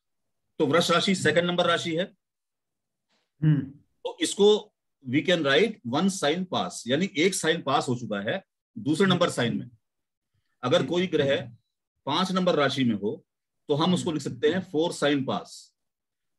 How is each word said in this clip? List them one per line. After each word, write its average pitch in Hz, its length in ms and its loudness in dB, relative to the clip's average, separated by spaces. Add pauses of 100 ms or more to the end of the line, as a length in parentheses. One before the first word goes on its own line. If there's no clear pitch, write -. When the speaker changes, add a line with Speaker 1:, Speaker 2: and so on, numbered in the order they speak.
(580)
Speaker 1:
तो 156 80 2
वृष 160 240 2
राशि 185 240 2
second 165 300 2
number 175 220 0
राशि 165 300 0
है, 190 160 -4 (1300)
Speaker 2:
हम्म। 151 180 4 (440)
Speaker 1:
तो 170 160 -8
इसको 202 520 2 (320)
we 127 240 0
can 170 140 2
write 147 320 2 (140)
one 160 200 0
sign 180 380 -2
pass, 104 400 -6
यानी 160 300 0
एक 185 180 2
sign 160 280 -2
pass 135 260 0
हो 120 80 0
चुका 104 240 -8
है 143 240 -6 (340)
दूसरे 156 280 2
नंबर 175 240 2
sign 120 260 -2
में। - 140 -8 (920)
अगर 131 240 2
कोई 180 200 -2
ग्रह 143 340 0 (680)
पांच 180 260 -2
number 180 220 2
राशि 135 300 0
में 113 100 2
हो 104 320 -6 (420)
तो 147 60 0
हम 170 200 2
उसको 156 180 -2
लिख 147 100 -6
सकते 139 260 -2
हैं 180 120 0
four 165 320 -2
sign 143 320 0
pass, - 500 -8 (640)